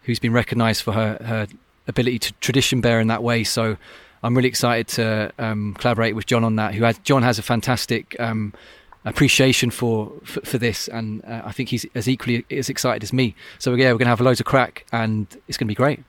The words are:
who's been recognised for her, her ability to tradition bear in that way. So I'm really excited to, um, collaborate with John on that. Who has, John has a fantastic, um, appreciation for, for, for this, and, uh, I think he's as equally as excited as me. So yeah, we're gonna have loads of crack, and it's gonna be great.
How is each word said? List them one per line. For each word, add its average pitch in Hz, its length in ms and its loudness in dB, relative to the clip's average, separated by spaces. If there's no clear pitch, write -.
who's 120 160 -2
been 117 120 0
recognised 113 520 2
for 110 80 -2
her, 107 340 0
her 110 220 -4
ability 123 320 0
to - 140 -6
tradition 131 460 2
bear 117 200 4
in 110 80 2
that 117 160 0
way. 117 200 0
So 110 340 -2
I'm 120 140 2
really 127 120 4
excited 120 400 0
to, 110 500 -2
um, 107 400 -4
collaborate 113 360 2
with 110 120 -6
John 117 160 2
on 110 140 2
that. 104 180 -2
Who 113 80 0
has, 117 160 2
John 135 240 2
has 120 160 4
a - 20 -6
fantastic, 117 800 -2
um, 110 340 -4
appreciation 127 680 2
for, 110 400 -2
for, - 180 -10
for - 180 -4
this, 113 280 -2
and, 110 380 -8
uh, 113 180 -10
I 110 80 -10
think 127 180 -6
he's - 260 -4
as 117 120 -2
equally 120 440 -2
as 139 180 -4
excited 120 320 -2
as 104 100 -8
me. 127 220 0
So 127 160 -2
yeah, 127 180 6
we're 113 60 2
gonna 120 140 2
have 113 100 2
loads 123 180 4
of 113 60 -2
crack, - 460 0
and 110 340 -2
it's - 100 -8
gonna 113 100 -2
be 104 60 -2
great. 131 360 0